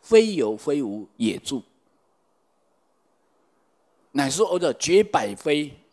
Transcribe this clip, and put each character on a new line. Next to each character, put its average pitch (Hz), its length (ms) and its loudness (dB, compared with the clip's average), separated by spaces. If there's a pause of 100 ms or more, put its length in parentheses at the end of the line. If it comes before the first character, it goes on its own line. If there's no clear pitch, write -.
非 220 320 4
有 110 200 0
非 143 280 -4
无 104 340 -8
也 110 220 -2
住。 127 240 -8 (2500)
乃 139 180 0
是 156 140 0
欧 180 160 0
的 160 160 0
绝 185 280 2
百 107 320 -2
非 147 400 -2 (180)